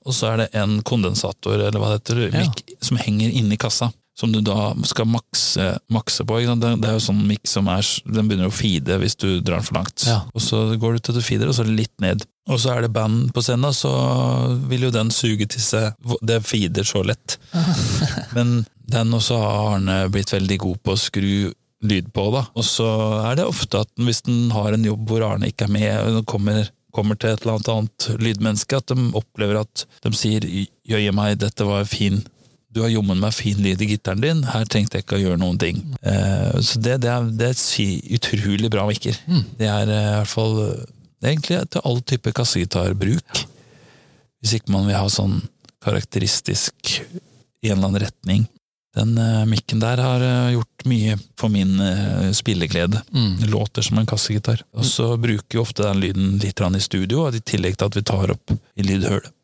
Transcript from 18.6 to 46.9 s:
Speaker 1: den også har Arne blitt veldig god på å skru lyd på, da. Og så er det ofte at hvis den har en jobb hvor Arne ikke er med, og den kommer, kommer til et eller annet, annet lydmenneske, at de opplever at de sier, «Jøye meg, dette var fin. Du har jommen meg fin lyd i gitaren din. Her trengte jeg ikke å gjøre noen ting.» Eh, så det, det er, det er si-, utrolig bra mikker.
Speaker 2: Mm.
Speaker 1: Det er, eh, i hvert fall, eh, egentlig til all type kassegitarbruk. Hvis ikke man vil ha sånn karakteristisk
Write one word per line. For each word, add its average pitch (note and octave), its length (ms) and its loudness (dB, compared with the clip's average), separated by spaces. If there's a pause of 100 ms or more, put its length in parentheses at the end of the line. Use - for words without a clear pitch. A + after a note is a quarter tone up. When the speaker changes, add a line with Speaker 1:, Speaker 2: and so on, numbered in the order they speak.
Speaker 1:
den A#2 300 2
også A#2 240 0
har G#2 340 0
Arne F#2+ 360 2
blitt G2 200 0
veldig F#2+ 280 0
god F#2 260 -4
på F#2+ 80 0
å G#2+ 80 0
skru G2 520 0 (300)
lyd G#2 300 0
på, G#2 200 0
da. B2+ 120 0 (100)
Og A#2 100 -2
så - 220 0 (440)
er B2+ 60 0
det E3+ 100 0
ofte - 340 -2
at G#2+ 160 -2
hvis A#2+ 260 0
den A#2+ 280 2
har G#2+ 220 0
en A2 120 2
jobb A2 240 0
hvor A2+ 180 0
Arne G2+ 240 -2
ikke - 140 -4
er G#2 80 0
med, G#2 180 2 (100)
og G#2+ 140 2
den A2 100 0
kommer, G#2 440 0 (240)
kommer G#2+ 260 0
til A2 120 0
et G#2+ 120 -2
eller A2+ 120 0
annet, G#2+ 140 -4
annet A2+ 520 -2
lydmenneske, A2 560 0
at C3 100 -4
de B2+ 260 0
opplever G#2+ 480 -2
at - 260 -8 (160)
de A2+ 100 0
sier, G#2+ 280 0 (460)
«Jøye G#2 260 0
meg, G#2 260 2
dette G#2 280 -2
var G2+ 180 0
fin. G2+ 380 0 (500)
Du A2+ 100 -2
har A2+ 80 2
jommen G2 300 0
meg G#2+ 120 0
fin G2+ 240 -2
lyd F#2+ 260 0
i G#2+ 40 0
gitaren G#2 340 -2
din. D#3 220 2
Her A#2 220 -2
trengte G#2 340 0
jeg F#2 80 -6
ikke G2+ 100 -2
å G2 80 2
gjøre F2+ 140 2
noen F2+ 200 0
ting.» B2+ 440 -2
Eh, G2 580 2
så A#2 220 0
det, B2+ 180 0
det A#2+ 100 0
er, B2 200 0
det A2+ 180 0
er B2+ 60 0
si-, G2 480 0 (100)
utrolig G#2 580 0
bra G2+ 160 0
mikker. G#2+ 300 -2 (120)
Speaker 2:
Mm. D#3+ 160 2 (120)
Speaker 1:
Det A2+ 120 0
er, G#2 200 0
eh, G#2+ 220 2
i G#2 100 2
hvert G#2 140 -2
fall, A2 260 0
eh, G#2+ 240 -4 (400)
egentlig D#3 460 -2
til - 140 -2
all B2 180 0
type A#2+ 300 -2
kassegitarbruk. F#2+ 1120 0 (1000)
Hvis A2 160 0
ikke - 160 -4
man G2 120 2
vil G2+ 120 2
ha G2+ 100 0
sånn G2 300 2 (460)
karakteristisk - 1120 -2 (680)